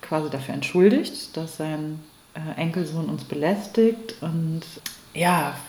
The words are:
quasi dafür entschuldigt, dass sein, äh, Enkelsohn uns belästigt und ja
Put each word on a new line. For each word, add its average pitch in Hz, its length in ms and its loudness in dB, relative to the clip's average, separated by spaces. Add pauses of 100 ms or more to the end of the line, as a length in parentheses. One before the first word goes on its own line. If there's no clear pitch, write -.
quasi 156 280 -2
dafür 139 260 -6
entschuldigt, 185 800 4
dass 160 200 -8
sein, 156 420 -4 (360)
äh, 156 260 -8
Enkelsohn 165 480 -2
uns 156 140 -4
belästigt 202 960 2
und 165 400 -2 (540)
ja 139 400 2 (140)